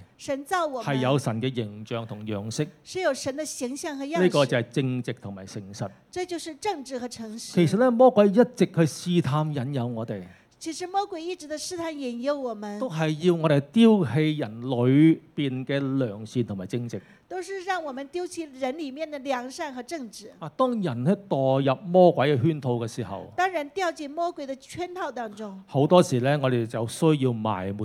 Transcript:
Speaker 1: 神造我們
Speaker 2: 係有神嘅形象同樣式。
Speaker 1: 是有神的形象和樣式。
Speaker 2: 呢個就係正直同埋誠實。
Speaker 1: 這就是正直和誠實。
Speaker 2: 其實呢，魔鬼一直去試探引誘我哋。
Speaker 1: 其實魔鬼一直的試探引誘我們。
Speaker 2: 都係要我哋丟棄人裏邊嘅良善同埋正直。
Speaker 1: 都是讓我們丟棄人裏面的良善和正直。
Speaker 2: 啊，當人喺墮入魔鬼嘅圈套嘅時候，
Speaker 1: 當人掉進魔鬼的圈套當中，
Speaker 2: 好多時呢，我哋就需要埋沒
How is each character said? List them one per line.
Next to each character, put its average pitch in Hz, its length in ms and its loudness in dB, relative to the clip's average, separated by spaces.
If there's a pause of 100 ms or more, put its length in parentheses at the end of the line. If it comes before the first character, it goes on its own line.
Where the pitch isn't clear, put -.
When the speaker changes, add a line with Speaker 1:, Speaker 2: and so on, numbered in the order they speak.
(160)
Speaker 1:
神 277 280 -8
造 359 220 0
我 262 160 -6
們 143 140 -2
Speaker 2:
係 131 40 0
有 127 180 4
神 113 220 -2
嘅 127 140 -2
形 107 320 -8
象 117 200 -6
同 107 200 -12
樣 107 240 -4
式。 151 160 -2 (160)
Speaker 1:
是 - 180 -8
有 330 140 0
神 262 220 -6
的 311 80 -6
形 262 320 -8
象 294 200 -8
和 277 80 -6
樣 294 120 -4
式。 339 60 4
Speaker 2:
呢 185 80 6
個 143 160 4
就 131 100 0
係 117 140 2
正 127 320 -2
直 123 100 -8
同 101 200 -12
埋 95 140 -14
誠 104 160 -12 (120)
實。 101 140 -8 (220)
Speaker 1:
這 359 160 -6
就 349 120 -8
是 320 180 -12
正 359 260 -6
直 254 160 -10
和 240 80 -8
誠 233 140 -12 (140)
實。 - 180 -14
Speaker 2:
其 175 160 4
實 185 80 0
呢， 254 140 4
魔 247 200 8
鬼 208 180 6
一 196 40 2
直 202 340 4
去 - 60 -16
試 170 500 2
探 151 320 0
引 131 80 -2 (120)
誘 120 120 -2
我 113 180 -6
哋。 107 180 -6 (360)
Speaker 1:
其 320 140 -10
實 349 160 -8
魔 392 160 -2
鬼 349 160 -8
一 349 140 -8
直 302 140 -14
的 302 100 -6
試 349 180 -8
探 330 200 -6
引 247 260 -6
誘 285 120 0
我 254 200 -6
們。 208 260 -8
Speaker 2:
都 254 100 -2
係 156 360 0
要 175 80 6
我 160 160 0
哋 147 100 6 (120)
丟 220 320 8
棄 151 340 0
人 113 220 -8
裏 135 600 6 (160)
邊 131 300 -4
嘅 139 320 0
良 110 280 -2
善 123 180 -2
同 104 120 -4
埋 92 100 -8
正 120 220 -4
直。 107 120 -8 (260)
Speaker 1:
都 359 160 -8
是 370 220 -8
讓 370 180 -2
我 294 100 -8
們 269 160 -10
丟 359 180 -4
棄 339 200 -10 (140)
人 262 180 -2
裏 294 140 -6
面 311 180 -8
的 294 100 -10
良 254 300 -4
善 285 240 -8
和 247 80 -10
正 254 260 -10
直。 196 300 -18
Speaker 2:
啊， 160 160 -10
當 262 160 2 (100)
人 123 240 -2
喺 190 120 4 (120)
墮 135 360 4
入 131 180 4
魔 180 300 8
鬼 143 240 4
嘅 120 60 2
圈 156 180 2
套 127 140 0
嘅 117 120 -2
時 117 160 -8
候， 95 320 -8
Speaker 1:
當 370 160 0
人 302 200 -4
掉 359 200 -2
進 311 180 -10
魔 339 220 -2
鬼 311 160 -8
的 269 100 -8
圈 349 380 -10
套 349 160 -6
當 226 240 -8
中， 202 320 -12
Speaker 2:
好 135 180 2
多 175 160 8
時 135 200 2
呢， 139 200 2
我 135 80 2
哋 123 160 2
就 113 220 -4
需 151 380 2
要 127 80 2
埋 104 400 -2
沒 104 120 -4